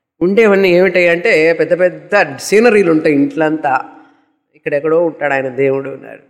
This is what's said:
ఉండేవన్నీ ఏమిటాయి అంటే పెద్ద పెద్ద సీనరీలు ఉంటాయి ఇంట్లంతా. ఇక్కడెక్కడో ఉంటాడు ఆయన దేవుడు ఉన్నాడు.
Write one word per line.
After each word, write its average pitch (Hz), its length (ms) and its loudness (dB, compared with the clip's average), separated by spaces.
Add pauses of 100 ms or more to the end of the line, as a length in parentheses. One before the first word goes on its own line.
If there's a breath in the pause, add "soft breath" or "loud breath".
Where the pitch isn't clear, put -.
(200)
ఉండేవన్నీ 196 480 2
ఏమిటాయి 180 400 2
అంటే 170 440 0
పెద్ద 165 280 -2
పెద్ద 165 560 -2
సీనరీలు 208 560 2
ఉంటాయి 156 220 2
ఇంట్లంతా. 143 720 -2 (680)
ఇక్కడెక్కడో 160 520 -2
ఉంటాడు 147 260 -4
ఆయన 135 160 -2
దేవుడు 135 420 -2
ఉన్నాడు. 113 400 -18